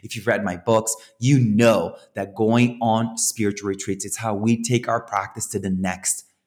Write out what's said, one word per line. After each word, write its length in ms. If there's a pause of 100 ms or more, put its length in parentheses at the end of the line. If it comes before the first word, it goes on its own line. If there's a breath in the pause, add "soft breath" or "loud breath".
If 140
you've 100
read 180
my 120
books, 380 (260 loud breath)
you 180
know 580 (180 loud breath)
that 200
going 480
on 340
spiritual 520
retreats, 360
it's 120
how 180
we 280
take 260
our 120
practice 480
to 100
the 120
next 540 (220)